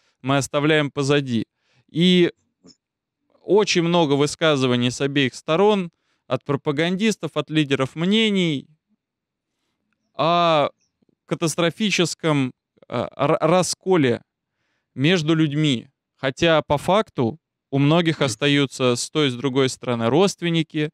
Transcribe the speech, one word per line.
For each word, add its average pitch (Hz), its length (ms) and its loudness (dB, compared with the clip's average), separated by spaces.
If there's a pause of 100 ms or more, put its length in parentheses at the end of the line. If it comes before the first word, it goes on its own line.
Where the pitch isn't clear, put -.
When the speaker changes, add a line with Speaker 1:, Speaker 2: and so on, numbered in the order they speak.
(240)
Speaker 1:
мы 135 140 0
оставляем 147 540 0
позади». 139 540 -2 (460)
И 175 400 4 (1080)
очень 185 420 0
много 170 300 2
высказываний 135 760 0
с - 100 -8
обеих 139 340 0
сторон, 190 560 0 (360)
от 127 180 -4
пропагандистов, 170 920 -2
от 147 140 -6
лидеров 139 440 -2
мнений, 185 720 -2 (1500)
о 165 540 2 (580)
катастрофическом, 165 1300 -2 (360)
э, 117 260 -4
ра-, - 260 0
расколе 160 800 0 (760)
между 160 400 0
людьми. 147 540 -2 (260)
Хотя 151 480 0
по 147 140 -2
факту 156 600 -2 (320)
у 135 80 0
многих 160 400 2
Speaker 2:
Мгм. 151 60 0
Speaker 1:
остаются 135 720 0
с - 140 -6
той, 151 200 0
с 123 60 -6
другой 131 340 0
стороны 117 400 -4
родственники. 160 840 -2